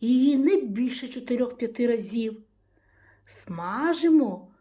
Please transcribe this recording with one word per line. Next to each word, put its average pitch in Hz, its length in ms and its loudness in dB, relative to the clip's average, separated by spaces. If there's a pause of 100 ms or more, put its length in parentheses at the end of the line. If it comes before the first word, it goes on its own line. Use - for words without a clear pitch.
її 254 360 4
не 320 240 2
більше 240 460 -4
чотирьох-п'яти 240 800 -4
разів. 220 560 -4 (800)
Смажимо 247 1200 0 (140)